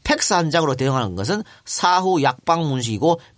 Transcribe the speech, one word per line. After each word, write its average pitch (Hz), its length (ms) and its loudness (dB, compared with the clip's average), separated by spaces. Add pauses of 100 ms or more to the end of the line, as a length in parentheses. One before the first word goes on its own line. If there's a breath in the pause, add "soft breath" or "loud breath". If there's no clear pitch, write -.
팩스 - 300 0
한 170 180 2
장으로 156 240 2
대응하는 127 400 -2
것은 151 280 -4 (220 loud breath)
사후 185 560 0
약방문식이고 135 1000 0 (180 loud breath)